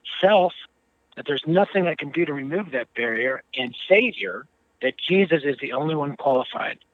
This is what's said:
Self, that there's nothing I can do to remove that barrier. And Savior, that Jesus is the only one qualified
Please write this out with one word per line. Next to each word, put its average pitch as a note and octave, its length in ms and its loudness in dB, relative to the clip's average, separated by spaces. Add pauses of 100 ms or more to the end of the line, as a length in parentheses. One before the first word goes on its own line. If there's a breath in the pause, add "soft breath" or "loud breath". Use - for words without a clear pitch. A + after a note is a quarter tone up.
(200)
Self, F#3 320 6 (600)
that - 120 -12
there's C#3+ 200 -4
nothing F3+ 400 2
I D#3+ 80 -2
can D3 160 -10
do E3 140 0
to D3+ 80 -4
remove D3 400 -6
that A#2+ 220 -6
barrier. A#2+ 480 -2 (140)
And B2 200 -6 (120)
Savior, D3+ 580 2 (360)
that - 140 -2
Jesus E3 480 2
is C#3 140 -2
the B2+ 160 -8
only D#3 200 -2
one C#3+ 220 -4
qualified - 600 -2 (160)